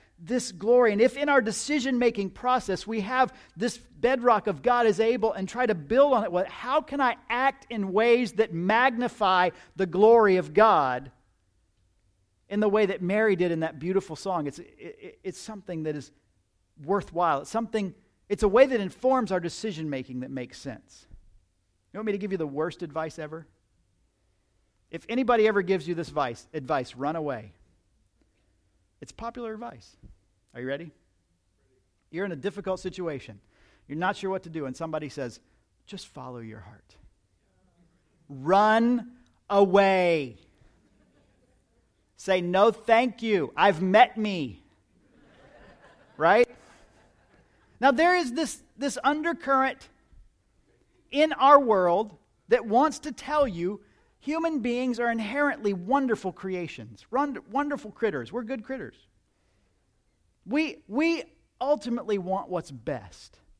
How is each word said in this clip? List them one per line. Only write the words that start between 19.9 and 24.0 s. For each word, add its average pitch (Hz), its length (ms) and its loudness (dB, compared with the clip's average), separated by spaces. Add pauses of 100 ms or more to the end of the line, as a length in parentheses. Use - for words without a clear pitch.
that 127 120 -10
makes 123 280 -10
sense. - 480 -16 (840)
You 175 60 -16
want 220 80 -6
me 208 40 0
to 202 60 -2
give 190 160 -6
you 185 40 -2
the 160 80 -4
worst 156 380 -6
advice 160 360 -8
ever? 156 280 -14 (1400)